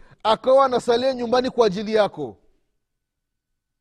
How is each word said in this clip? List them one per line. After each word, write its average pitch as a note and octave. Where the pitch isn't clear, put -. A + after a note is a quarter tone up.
akawa B3+
anasalia B3
nyumbani B3
kwa A#3
ajili G#3
yako, D3+